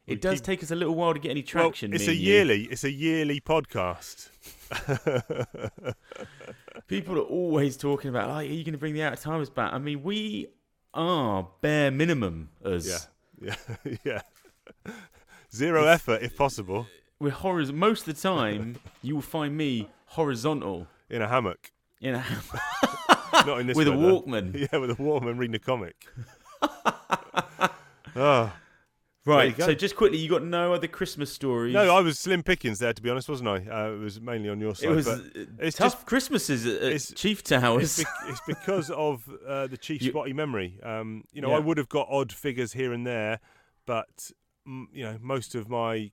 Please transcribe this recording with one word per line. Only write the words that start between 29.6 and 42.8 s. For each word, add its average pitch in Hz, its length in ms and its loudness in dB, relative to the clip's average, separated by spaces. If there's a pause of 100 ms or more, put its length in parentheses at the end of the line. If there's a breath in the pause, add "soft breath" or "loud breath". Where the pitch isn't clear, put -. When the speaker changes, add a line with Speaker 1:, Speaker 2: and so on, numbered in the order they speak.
Speaker 1:
so 156 80 6
just 190 220 -2
quickly, 175 220 6
you 160 100 -4
got 165 160 2
no 175 300 2
other 170 140 -2
Christmas - 440 -6
stories? 123 400 -2
Speaker 2:
No, 185 240 8
I 196 40 10
was 165 180 2
slim 180 240 0
pickings 113 380 0
there, 117 120 2
to 107 80 -4
be 117 80 -2
honest, 127 200 -2
wasn't 127 200 -2
I? 98 80 2 (100)
Uh, 110 260 -4
it 104 80 -8
was 104 200 -8
mainly 113 300 -4
on 104 100 -4
your 107 140 -2
side, 151 160 -2
Speaker 1:
It 156 40 6
was, 151 120 2
Speaker 2:
but 113 140 0
Speaker 1:
uh, - 240 -12 (160)
Speaker 2:
it's 160 180 -2
Speaker 1:
tough 240 160 4
Speaker 2:
just - 120 -16
Speaker 1:
Christmases 196 600 0
at, 110 160 0
at 127 100 2
Speaker 2:
it's, 151 220 -4
Speaker 1:
Chief 208 280 0
Towers. 127 580 4
Speaker 2:
it's 156 40 2
bec-, - 260 -8
it's 127 160 -8
because 160 440 -2
of, 151 360 -2 (220)
uh, 139 200 -4
the 127 100 -10
Chief's 139 260 -6
Speaker 1:
You 131 60 2
Speaker 2:
spotty 139 240 -4
memory. 104 480 -4
Um, 110 500 -8
you 147 80 -12
know, 135 100 0
Speaker 1:
Yeah. 151 60 6
Speaker 2:
I 156 40 4
would 156 180 2
have 131 100 -2
got 147 220 0
odd 135 220 0
figures 123 420 -4
here 127 180 -2